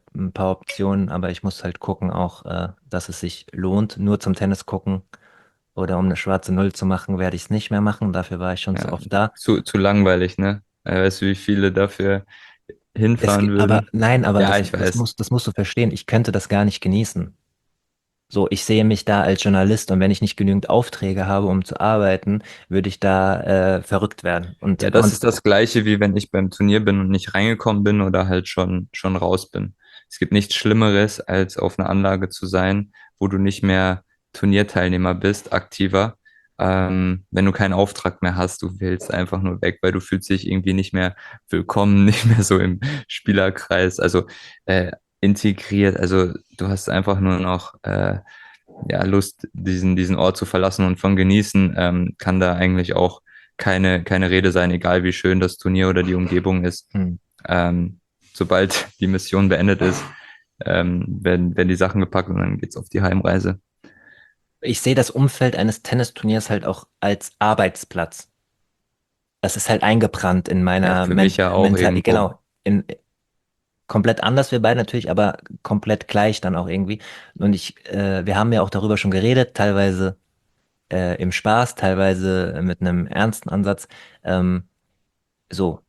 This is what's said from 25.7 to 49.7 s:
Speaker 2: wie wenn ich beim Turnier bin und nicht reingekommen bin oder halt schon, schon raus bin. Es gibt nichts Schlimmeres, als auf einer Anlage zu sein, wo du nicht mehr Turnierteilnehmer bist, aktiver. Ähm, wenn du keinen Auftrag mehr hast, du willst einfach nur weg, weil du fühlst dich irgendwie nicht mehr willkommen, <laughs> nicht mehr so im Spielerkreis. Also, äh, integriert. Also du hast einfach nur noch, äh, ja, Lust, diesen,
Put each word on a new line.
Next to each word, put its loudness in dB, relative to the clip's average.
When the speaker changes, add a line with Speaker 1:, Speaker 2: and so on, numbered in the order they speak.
Speaker 2:
wie 2
wenn 2
ich -6
beim 0
Turnier 2
bin 2
und 0
nicht -2
reingekommen 0
bin 2
oder 0
halt 0
schon, -4
schon -4
raus -2
bin. -8
Es -8
gibt -2
nichts 2
Schlimmeres, 2
als -2
auf -2
einer -2
Anlage 0
zu -12
sein, 0
wo 0
du -2
nicht -2
mehr 0
Turnierteilnehmer 0
bist, -2
aktiver. -2
Ähm, 0
wenn 2
du 4
keinen 0
Auftrag -2
mehr -2
hast, -4
du -8
willst -6
einfach -4
nur -4
weg, -4
weil 2
du -2
fühlst -4
dich -2
irgendwie 0
nicht -2
mehr -2
willkommen, 4
<laughs> -
nicht 4
mehr 4
so 4
im 0
Spielerkreis. 0
Also, 0
äh, 0
integriert. 2
Also 2
du -4
hast -4
einfach 0
nur 2
noch, -4
äh, -2
ja, -2
Lust, -2
diesen, 0